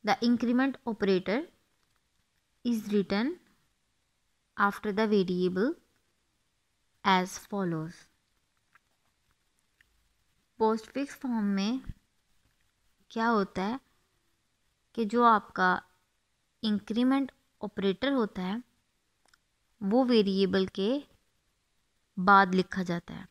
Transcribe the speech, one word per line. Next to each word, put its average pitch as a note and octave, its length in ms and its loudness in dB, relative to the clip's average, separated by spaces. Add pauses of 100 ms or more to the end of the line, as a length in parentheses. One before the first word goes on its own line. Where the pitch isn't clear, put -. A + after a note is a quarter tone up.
the G#3+ 180 2
increment A#3+ 540 0 (100)
operator G3 520 0 (1300)
is A3+ 280 -4
written G#3 400 0 (1200)
after G3+ 360 -2
the A3 220 0
variable F#3 580 0 (1300)
as F#3 300 2 (140)
follows। F3 480 -6 (2500)
पोस्टफिक्स A3+ 560 -2
form A#3 300 -4
में G3+ 360 -2 (1300)
क्या A3+ 160 -2
होता G3 360 0
है A#3 180 -6 (1120)
कि A3+ 100 -2
जो A#3 200 2
आपका G3+ 580 2 (800)
increment A#3+ 720 0 (280)
operator G3 520 -2
होता G#3+ 300 -2
है G3+ 200 -6 (1160)
वो A3 240 2
variable G3 640 2
के G3 240 -4 (1300)
बाद G3 380 4
लिखा F#3 280 0
जाता E3+ 320 -6
है। F#3 160 -16